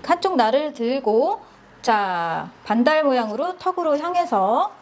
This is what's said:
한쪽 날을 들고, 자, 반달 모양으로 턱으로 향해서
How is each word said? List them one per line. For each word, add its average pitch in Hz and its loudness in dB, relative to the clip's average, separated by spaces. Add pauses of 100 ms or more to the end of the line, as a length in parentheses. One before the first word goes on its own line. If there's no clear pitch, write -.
한쪽 349 0
날을 240 2
들고, 254 0 (400)
자, 175 -2 (140)
반달 294 2
모양으로 254 -2
턱으로 349 -2
향해서 320 0